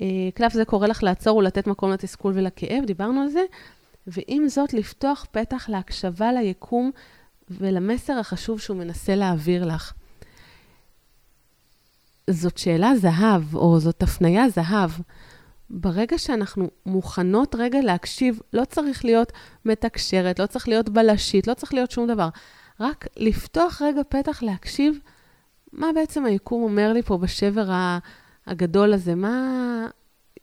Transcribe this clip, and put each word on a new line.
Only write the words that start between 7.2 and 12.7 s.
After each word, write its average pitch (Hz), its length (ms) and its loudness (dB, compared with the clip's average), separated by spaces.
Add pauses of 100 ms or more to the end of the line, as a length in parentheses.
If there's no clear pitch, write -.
ולמסר 190 640 -2
החשוב 220 460 -6
שהוא 202 180 -8
מנסה 175 380 -4
להעביר 180 500 0
לך. 160 280 -6 (2250)
זאת 175 280 -2
שאלה 190 380 4